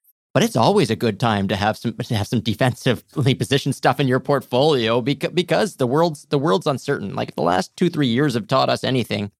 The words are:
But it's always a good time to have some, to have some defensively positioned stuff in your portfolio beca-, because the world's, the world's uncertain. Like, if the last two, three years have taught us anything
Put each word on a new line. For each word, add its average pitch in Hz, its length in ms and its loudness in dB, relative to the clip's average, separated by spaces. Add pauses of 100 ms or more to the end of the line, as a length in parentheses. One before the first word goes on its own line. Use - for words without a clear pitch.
(320)
But 151 120 4
it's 226 120 -2
always 147 340 4
a 110 60 0
good 110 240 -2
time 104 280 0
to 104 80 -2
have 104 200 0
some, 113 160 -6
to - 220 -6
have 104 140 -2
some 117 120 -2
defensively 127 920 0
positioned - 400 0
stuff 135 260 0
in 135 80 0
your 127 120 2
portfolio 127 840 2
beca-, 143 320 -4
because 175 420 0
the 123 120 0
world's, 156 380 0
the 147 120 -2
world's 165 300 0
uncertain. 127 460 -4
Like, - 160 -6
if - 40 -20
the - 80 -4
last 90 340 0
two, 175 140 2
three 151 160 0
years 120 280 2
have 117 120 -4
taught 131 240 2
us 123 140 -2
anything 110 560 -2